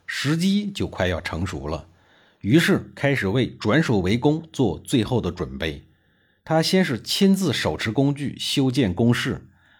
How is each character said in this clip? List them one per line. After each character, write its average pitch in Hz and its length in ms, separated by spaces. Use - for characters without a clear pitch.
时 - 320
机 196 320
就 196 200
快 - 180
要 87 140
成 82 260
熟 73 220
了， 80 200
于 113 180
是 165 380
开 143 180
始 104 140
为 113 200
转 110 320
守 120 200
为 95 180
攻 147 240
做 90 280
最 113 240
后 113 160
的 85 100
准 67 260
备。 73 300
他 160 180
先 185 240
是 135 160
亲 196 360
自 185 160
手 85 240
持 - 160
工 139 200
具 143 260
修 131 320
建 127 220
工 117 200
事， 117 360